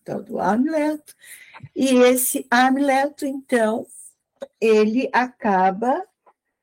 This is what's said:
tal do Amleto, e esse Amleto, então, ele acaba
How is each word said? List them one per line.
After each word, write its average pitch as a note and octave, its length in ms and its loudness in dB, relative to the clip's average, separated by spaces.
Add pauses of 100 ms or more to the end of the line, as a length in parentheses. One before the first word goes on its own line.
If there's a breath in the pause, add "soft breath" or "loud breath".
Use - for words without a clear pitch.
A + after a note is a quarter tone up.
tal - 180 -10
do - 160 -10
Amleto, D4+ 760 -2 (600 loud breath)
e C4 220 0
esse B3+ 540 2
Amleto, C4+ 760 0
então, B3+ 640 -4 (720)
ele A3 540 2
acaba A3+ 880 0 (600)